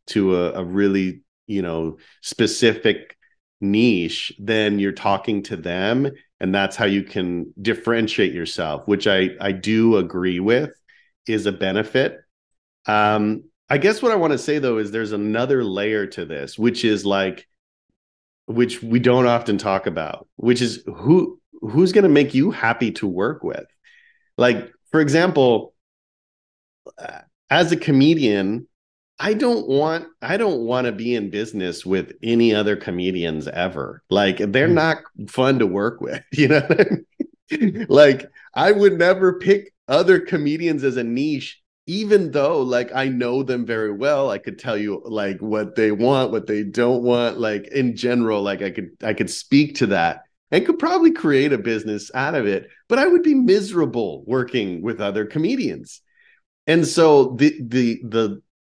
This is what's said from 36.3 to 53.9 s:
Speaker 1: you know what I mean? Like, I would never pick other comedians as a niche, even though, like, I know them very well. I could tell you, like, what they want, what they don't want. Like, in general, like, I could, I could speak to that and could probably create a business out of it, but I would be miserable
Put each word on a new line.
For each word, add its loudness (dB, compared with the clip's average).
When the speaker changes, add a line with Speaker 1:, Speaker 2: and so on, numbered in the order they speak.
Speaker 1:
you 2
know 4
what 2
I -4
mean? -2
Like, 6
I 2
would 4
never 2
pick 0
other 4
comedians -2
as 0
a -4
niche, -6
even 2
though, 0
like, -2
I -2
know -2
them -4
very -4
well. -2
I -4
could -12
tell -6
you, -6
like, -6
what -4
they 2
want, 2
what -4
they -4
don't 0
want. 0
Like, -4
in -2
general, 0
like, -4
I -4
could, -10
I -2
could -2
speak 0
to 0
that 0
and 2
could 0
probably 4
create 2
a 0
business -4
out -4
of 0
it, -2
but 0
I 2
would 4
be 4
miserable 0